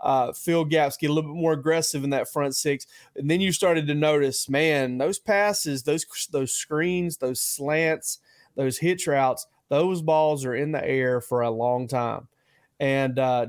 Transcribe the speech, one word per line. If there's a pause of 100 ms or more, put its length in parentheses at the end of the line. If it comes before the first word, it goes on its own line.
uh,
fill
gaps,
get
a
little
bit
more
aggressive
in
that
front
six. (300)
And
then
you
started
to
notice,
man,
those
passes,
those, (240)
those
screens,
those
slants, (360)
those
hitch
routes, (240)
those
balls
are
in
the
air
for
a
long
time. (520)
And,
uh,